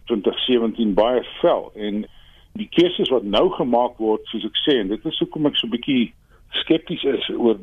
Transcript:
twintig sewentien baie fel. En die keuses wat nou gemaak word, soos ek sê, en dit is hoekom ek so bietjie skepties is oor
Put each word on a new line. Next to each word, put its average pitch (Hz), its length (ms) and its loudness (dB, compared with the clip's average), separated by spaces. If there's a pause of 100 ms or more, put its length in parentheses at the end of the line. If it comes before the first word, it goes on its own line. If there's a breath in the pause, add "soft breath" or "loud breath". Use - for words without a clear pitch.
twintig 117 320 -2
sewentien 113 560 0
baie 113 280 4 (180)
fel. 151 360 2
En 104 300 -6 (480 soft breath)
die 104 160 -8
keuses 180 400 2
wat 131 120 2
nou 104 280 2
gemaak 120 480 0
word, 110 280 0
soos 104 180 -6
ek 110 120 -8
sê, 139 240 2
en 95 80 -4
dit 110 160 -4
is 160 140 -6
hoekom - 280 -2
ek 139 100 0
so 135 120 -2
bietjie 120 440 0 (380)
skepties - 540 -2
is - 260 -2
oor 113 320 2